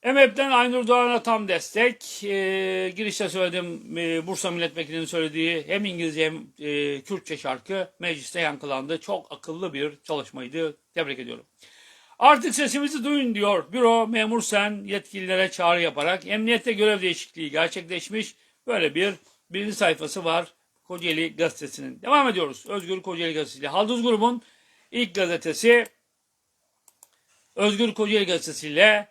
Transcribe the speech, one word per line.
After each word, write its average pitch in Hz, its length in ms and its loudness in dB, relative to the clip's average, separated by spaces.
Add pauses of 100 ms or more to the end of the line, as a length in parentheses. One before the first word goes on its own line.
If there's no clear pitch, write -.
M 262 160 6
H 262 100 10
P'den 269 200 0
Aynur 247 360 4
Doğan'a 240 360 4
tam 220 260 0
destek. 208 760 -2
Ee, 190 720 -2
girişte 208 320 -4
söyledim, 175 720 -4
e, 165 280 -2
Bursa 185 240 -4
Milletvekilinin 165 540 -4
söylediği 160 640 -2
hem 196 180 -2
İngilizce 165 420 -2
hem, 160 200 -6 (120)
e, 143 420 -4
Kürtçe 160 360 -10
şarkı 175 640 -6
mecliste 165 420 -6
yankılandı. 143 600 -4
Çok - 320 -8
akıllı 165 400 -10
bir 143 300 -8
çalışmaydı. 147 760 -6 (180)
Tebrik 139 240 -4
ediyorum. 120 280 -14 (720)
"Artık 262 360 6
sesimizi 277 500 -2
duyun." 277 300 0
diyor 202 380 0
Büro 233 340 6
Memur 220 360 0
Sen 208 420 0
yetkililere 190 640 -2
çağrı 175 300 2
yaparak. 160 460 0
Emniyette 220 460 0
görev 208 300 2
değişikliği 165 480 -4
gerçekleşmiş. 170 840 -4 (320)
Böyle 175 280 0
bir 185 200 0 (360)
birinci 202 240 -6
sayfası 165 500 0
var 165 280 -2 (320)
Kocaeli 165 520 -4
Gazetesi'nin. 147 680 -6
Devam 269 260 4
ediyoruz 165 400 -2
Özgür 185 340 -6
Kocaeli 170 320 -4
Gazetesi'yle. 143 340 -6
Halduz 214 340 0
Grubun 233 400 2 (480)
ilk 233 240 -4
gazetesi 190 720 2 (1700)
Özgür 208 380 2
Kocaeli 208 320 2
Gazetesi'yle 170 840 2